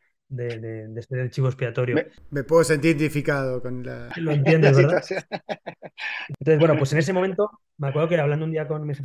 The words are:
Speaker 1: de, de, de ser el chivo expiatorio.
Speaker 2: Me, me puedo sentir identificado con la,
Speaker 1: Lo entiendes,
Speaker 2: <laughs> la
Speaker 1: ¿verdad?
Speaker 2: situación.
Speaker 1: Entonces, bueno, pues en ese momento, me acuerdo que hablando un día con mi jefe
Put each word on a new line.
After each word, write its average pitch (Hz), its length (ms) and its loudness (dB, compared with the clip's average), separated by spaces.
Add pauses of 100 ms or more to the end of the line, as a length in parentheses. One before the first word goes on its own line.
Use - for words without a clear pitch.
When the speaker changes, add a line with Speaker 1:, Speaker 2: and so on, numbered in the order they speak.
(280)
Speaker 1:
de, 120 320 -8
de, 110 280 -10
de 113 140 -12
ser 127 180 -6
el 127 100 -4
chivo 131 180 0
expiatorio. 123 480 -2
Speaker 2:
Me, 165 100 0 (240)
me 143 140 -6
puedo 165 200 4
sentir 156 320 2
identificado 139 680 -2
con 127 220 -8
la, 123 320 -12
Speaker 1:
Lo 165 160 -2
entiendes, 147 400 6
Speaker 2:
<laughs> - 0 -
la - 20 6
Speaker 1:
¿verdad? 165 240 6
Speaker 2:
situación. - 240 -6 (1160)
Speaker 1:
Entonces, 151 180 4
bueno, 156 200 6
pues 143 140 0
en 147 60 2
ese 165 140 0
momento, 190 380 0 (280)
me 139 100 -4
acuerdo 156 200 0
que 170 100 2
hablando 147 260 0
un 160 80 -4
día 156 160 -4
con 151 180 -6
mi 147 80 -6
jefe 143 100 -12